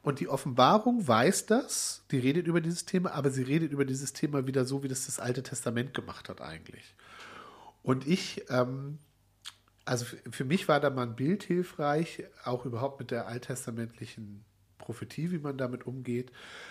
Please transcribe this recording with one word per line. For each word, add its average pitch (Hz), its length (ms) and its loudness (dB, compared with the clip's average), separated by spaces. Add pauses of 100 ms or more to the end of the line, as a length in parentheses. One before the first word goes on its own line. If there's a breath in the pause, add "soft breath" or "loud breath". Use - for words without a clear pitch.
Und 139 180 0
die 175 100 -4
Offenbarung 156 800 6
weiß 123 380 6
das, - 680 0
die 139 80 2
redet 147 280 4
über 170 140 4
dieses 170 240 -2
Thema, 180 280 0
aber 143 180 2
sie 127 120 0
redet 147 280 2
über 139 140 2
dieses 131 280 -4
Thema 143 340 0
wieder 131 180 2
so, 135 180 -2
wie 139 40 -2
das 127 180 -4
das - 140 -6
Alte 123 240 -2
Testament 123 500 -4
gemacht - 360 -8
hat - 120 -12
eigentlich. - 540 -14 (880 loud breath)
Und 131 240 0
ich, - 420 0
ähm, 135 480 0 (880)
also 120 200 0
f-, - 120 -12 (140)
für 139 140 -4
mich 175 220 0
war 147 120 6
da 143 100 4
mal 131 140 0
ein 117 120 -4
Bild 156 280 0
hilfreich, 165 800 0 (220)
auch 123 200 -2
überhaupt 123 340 -4
mit 120 120 -8
der 113 160 -4
alttestamentlichen 117 1160 -10 (340)
Prophetie, - 540 -8
wie 175 80 -2
man 143 180 -6
damit 123 280 -4
umgeht. 123 460 -6 (400 loud breath)